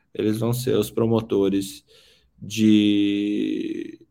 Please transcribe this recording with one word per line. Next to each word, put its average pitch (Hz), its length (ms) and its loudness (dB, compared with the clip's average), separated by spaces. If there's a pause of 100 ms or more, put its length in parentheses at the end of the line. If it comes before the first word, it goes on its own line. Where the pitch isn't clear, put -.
(140)
eles 107 240 0
vão 113 140 0
ser 123 240 -2
os 104 120 0
promotores 101 960 0 (540)
de 104 1600 0 (100)